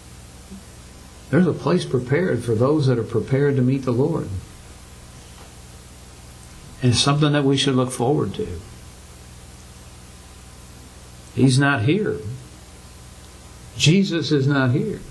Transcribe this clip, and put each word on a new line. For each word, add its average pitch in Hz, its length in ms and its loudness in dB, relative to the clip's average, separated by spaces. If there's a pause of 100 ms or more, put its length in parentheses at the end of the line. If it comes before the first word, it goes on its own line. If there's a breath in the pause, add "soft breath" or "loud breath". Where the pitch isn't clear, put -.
(1300)
there's 180 160 4
a 151 60 4
place 156 320 0
prepared 135 640 -2
for 117 100 0
those 135 320 2
that 127 100 4
are 113 60 -2
prepared 135 540 0
to 127 40 2
meet 127 220 2
the 127 80 -2
Lord. 131 380 -2 (2500)
And 123 120 4
it's 123 80 2
something 147 320 2
that 147 100 2
we 135 140 4
should 135 180 2
look 127 160 2
forward 127 440 0
to. - 120 -6 (3000)
He's 127 240 6
not 143 220 2
here. 170 340 0 (1600)
Jesus 160 540 2
is 135 160 2
not 135 240 2
here. - 400 -2